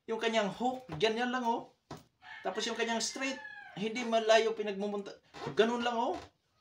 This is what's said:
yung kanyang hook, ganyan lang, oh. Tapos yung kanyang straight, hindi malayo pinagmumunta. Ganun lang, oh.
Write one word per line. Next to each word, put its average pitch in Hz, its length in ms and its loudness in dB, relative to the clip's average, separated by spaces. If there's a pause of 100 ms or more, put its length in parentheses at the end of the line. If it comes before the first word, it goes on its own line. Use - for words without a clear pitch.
yung 226 80 -2
kanyang 220 320 2
hook, 254 480 -2
ganyan 220 320 2
lang, 247 160 -2
oh. 233 240 0 (720)
Tapos - 240 -2
yung 233 80 -2
kanyang 226 320 0
straight, 269 320 -4 (400)
hindi 220 240 -2
malayo 226 560 6
pinagmumunta. 202 560 -4 (400)
Ganun 233 320 4
lang, 240 80 2
oh. 254 240 0 (440)